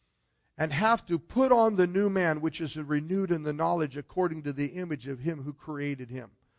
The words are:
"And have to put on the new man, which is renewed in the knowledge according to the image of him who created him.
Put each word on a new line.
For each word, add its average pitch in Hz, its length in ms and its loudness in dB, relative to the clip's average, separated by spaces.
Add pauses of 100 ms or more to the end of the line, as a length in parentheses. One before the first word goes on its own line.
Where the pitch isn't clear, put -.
(580)
"And 156 140 -2
have 220 340 2
to 170 120 0
put 254 340 2
on 226 240 6
the 180 100 6
new 190 240 2
man, 175 300 2
which 156 200 -4
is 147 160 -6
renewed 156 540 -2
in 165 120 0
the 151 100 -2
knowledge 156 440 0
according 156 480 -4
to 147 80 -4
the 143 160 -2
image 160 380 -8
of 131 140 -8
him 151 220 -6
who 147 100 -8
created 143 580 -8
him. 120 200 -10 (280)